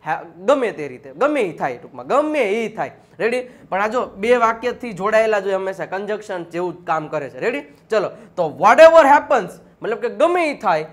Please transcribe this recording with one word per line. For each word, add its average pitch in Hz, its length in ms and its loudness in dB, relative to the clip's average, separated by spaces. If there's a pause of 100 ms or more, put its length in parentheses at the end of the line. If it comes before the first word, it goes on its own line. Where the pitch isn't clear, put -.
હા, 156 160 -4 (260)
ગમે 254 240 2
તે 147 160 -10
રીતે, 127 240 -16
ગમે 269 280 0
ઈ 185 120 -2
થાય, 139 240 -6
ટૂંકમાં, - 300 -16
ગમે 294 440 0
ઈ 220 180 -2
થાય. 143 240 -8 (260)
રેડી? 233 220 -2 (280)
પણ 185 140 -2
આ 214 40 0
જો, 220 200 -2
બે 226 300 0
વાક્યથી 233 560 -2
જોડાયેલા 214 480 2
જ 190 40 -10
હોય 196 100 -2
હંમેશા, 190 320 -6
કન્જક્શન 196 580 -8
જેવું 170 280 -6
જ 175 140 -16
કામ 156 220 -4
કરે 143 220 -6
છે. 127 100 -14
રેડી? 226 200 -4 (300)
ચલો, 208 200 0 (260)
તો 165 120 0 (140)
whatever 311 420 8 (100)
happens, 285 380 0 (300)
મતલબ 208 160 -6
કે 233 100 -6
ગમે 320 420 0
ઈ 269 40 -6
થાય 160 380 -2